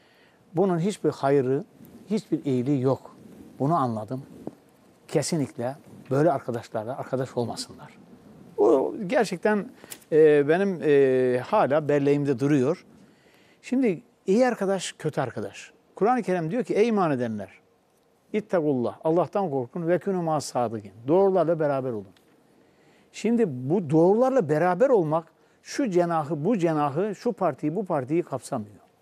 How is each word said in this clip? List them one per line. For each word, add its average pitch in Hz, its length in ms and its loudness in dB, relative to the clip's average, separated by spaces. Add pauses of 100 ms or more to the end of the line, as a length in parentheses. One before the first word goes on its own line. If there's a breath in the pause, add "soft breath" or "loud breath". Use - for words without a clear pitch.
(540 soft breath)
"Bunun 180 260 0
hiçbir 175 300 -2
hayrı, 139 540 0 (460)
hiçbir 190 360 -4
iyiliği 131 360 0
yok. 131 340 -2 (440)
Bunu 147 160 0
anladım. 127 480 -4 (840)
Kesinlikle 135 680 -4 (360)
böyle 147 200 2
arkadaşlarla 117 680 -6
arkadaş 131 400 -6
olmasınlar." - 600 -8 (600)
O 339 360 2 (140)
gerçekten, 208 600 -2 (420 loud breath)
e, 151 360 8
benim, 180 360 0
e, 131 640 4
hala 156 440 0
belleğimde 143 500 2
duruyor. 139 460 0 (760 soft breath)
Şimdi 247 400 0 (260)
iyi 233 200 4
arkadaş, 196 520 -4
kötü 151 220 -4
arkadaş. 113 500 -10 (240)
Kur'an-ı 233 260 0
Kerim 170 300 -4
diyor 233 120 -2
ki, - 120 -6
"Ey 214 120 4
iman 196 240 2
edenler, 113 380 -4 (840)
ittagullah, 147 720 -2
Allah'tan 170 460 0
korkun 139 380 -6
ve 170 120 2
künü 185 220 -4
ma'as 156 240 -2
sadikin." 110 460 -4 (160)
Doğrularla 175 520 4
beraber 139 320 -2
olun. 101 160 -8 (1040 soft breath)
Şimdi 226 360 0
bu 139 420 -4
doğrularla 196 600 4
beraber 180 400 2
olmak 165 380 0 (360 soft breath)
şu 277 260 -4
cenahı, 165 560 0
bu 226 120 2
cenahı, 160 580 -2
şu 233 180 -4
partiyi, 156 420 -4
bu 202 100 -6
partiyi 156 380 -2
kapsamıyor. 110 520 -8 (260)